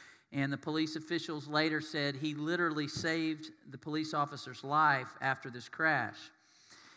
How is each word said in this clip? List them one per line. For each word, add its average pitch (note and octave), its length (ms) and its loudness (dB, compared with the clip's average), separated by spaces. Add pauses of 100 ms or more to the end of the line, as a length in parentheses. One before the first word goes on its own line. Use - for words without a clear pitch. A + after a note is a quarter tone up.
(320)
And C#3 220 0
the C3+ 60 -2
police D#3 360 0
officials D#3 520 -4
later D3+ 340 4
said C#3+ 360 0
he D3+ 180 -2
literally D#3 520 0
saved D#3+ 640 -2 (180)
the C3 120 -12
police D#3 340 -4
officer's C#3+ 500 -2
life C#3+ 580 4
after C3+ 280 0
this A#2+ 180 -10
crash. C#3+ 640 0 (680)